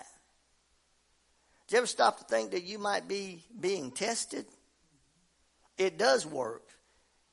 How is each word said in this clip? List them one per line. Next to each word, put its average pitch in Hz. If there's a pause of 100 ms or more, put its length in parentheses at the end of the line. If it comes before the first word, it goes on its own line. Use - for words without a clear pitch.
(1700)
Did 196
you 240
ever 247
stop 226
to -
think 226
that 180
you 202
might 202
be 190 (140)
being 175
tested? 233 (1300)
It 180
does 226
work 127 (720)